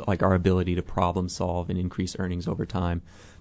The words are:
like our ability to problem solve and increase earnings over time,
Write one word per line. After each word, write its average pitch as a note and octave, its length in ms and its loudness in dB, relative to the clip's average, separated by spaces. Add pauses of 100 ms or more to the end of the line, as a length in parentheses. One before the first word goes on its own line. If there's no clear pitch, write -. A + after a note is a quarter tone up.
like F#2 160 0
our F#2+ 120 6
ability F#2 400 4
to F2 80 -2
problem F2+ 480 0
solve F2+ 400 -2
and F2+ 80 -2
increase F2+ 400 -4
earnings F2+ 280 -4
over - 200 -4
time, F2 340 -2 (400)